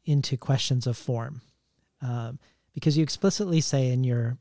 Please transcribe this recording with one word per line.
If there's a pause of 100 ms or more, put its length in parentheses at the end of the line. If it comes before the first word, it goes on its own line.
into
questions
of
form, (580)
um, (340)
because
you
explicitly
say
in
your